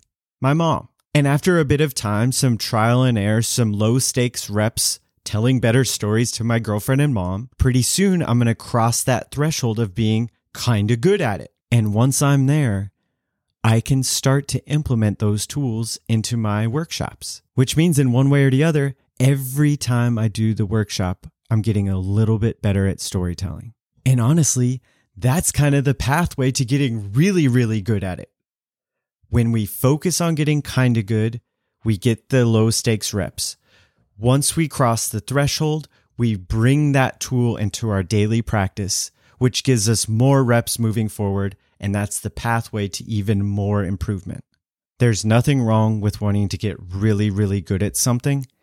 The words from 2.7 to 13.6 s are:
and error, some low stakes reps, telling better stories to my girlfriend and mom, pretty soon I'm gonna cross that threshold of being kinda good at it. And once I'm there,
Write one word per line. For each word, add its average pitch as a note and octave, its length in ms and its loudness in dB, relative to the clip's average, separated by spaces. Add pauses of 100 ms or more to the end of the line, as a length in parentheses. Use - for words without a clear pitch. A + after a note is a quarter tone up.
and B2 140 2
error, G#2+ 240 2
some A2 320 -2
low A2 260 2
stakes - 500 -2
reps, G#2+ 500 -2 (240)
telling A#2+ 360 0
better A#2+ 240 4
stories A2 500 -2
to A2+ 100 -6
my A#2 160 0
girlfriend A2+ 420 -2
and D3 120 0
mom, F#2+ 440 -6
pretty B2+ 240 2
soon F3+ 420 0
I'm A#2 140 0
gonna A#2 180 2
cross - 480 -2
that - 280 -2
threshold C3 480 -2
of G2+ 140 -4
being A2+ 380 0 (220)
kinda G#2+ 420 0
good F#3 260 2
at G2+ 200 -4
it. - 120 -18 (180)
And G#2+ 220 2
once B2+ 280 2
I'm C#3 260 4
there, A#2 440 0 (720)